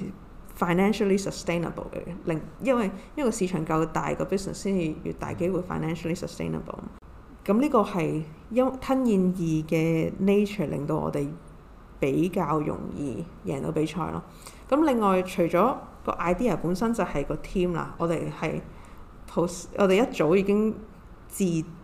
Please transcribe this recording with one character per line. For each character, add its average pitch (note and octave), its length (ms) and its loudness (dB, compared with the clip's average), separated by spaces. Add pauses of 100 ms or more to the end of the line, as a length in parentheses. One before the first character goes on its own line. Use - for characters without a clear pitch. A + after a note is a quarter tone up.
(560)
financially G3 640 4
sustainable - 720 -4
嘅， - 120 -8 (220)
令， D#3+ 140 0 (220)
因 A#3+ 160 2
為， G3 140 0 (240)
因 D4+ 80 -2
為 A3+ 80 4
個 - 0 -
市 F3+ 160 0
場 D#3+ 180 -2
夠 D#3+ 220 2
大， D3+ 260 -2
個 D#3 120 -2
business F#3+ 280 -2
先 G3 260 -2
至 D#3 220 0
越 E3 120 -6
大 D3 200 -8
機 F3 160 -2
會 F3+ 120 0
financially E3 540 -4
sustainable。 - 640 -6 (680)
咁 G#3 140 4
呢 D4 100 4
個 C4 120 6
係 D#3 400 -2 (300)
因， B3+ 280 4
吞 C4 240 2
嚥 F#3 340 4
易 D#3+ 300 2
嘅 E3 440 2 (100)
nature G3 480 2
令 D3 160 -4
到 D3+ 120 0
我 D#3 140 0
哋 C#3+ 160 -2 (720)
比 D3+ 300 2
較 D#3 300 2
容 - 180 -2 (180)
易 C#3+ 300 -6 (200)
贏 D3+ 140 -2
到 D#3 120 -2
比 D#3 140 2
賽 D#3 120 -6 (140)
咯。 E3 100 -4 (480)
咁 D4+ 160 6
另 B3+ 140 4
外 F#3+ 240 4
除 F#3 200 -2
咗 F3+ 320 4 (300)
個 - 60 0
idea F3+ 460 2
本 F3 180 0
身 A#3 180 0
就 F#3 100 0
係 C#3+ 220 0
個 D3+ 120 -2
team F3+ 360 0
啦， C#3+ 240 -4
我 E3+ 100 0
哋 D#3 240 -2
係 D#3 300 -4 (640)
post-， F3 380 -2 (120)
我 G3+ 100 6
哋 F#3+ 180 6
一 - 100 -4
早 D#3+ 200 4
已 G3 80 6
經 G#3 320 2 (520)
自-， - 160 -2 (400)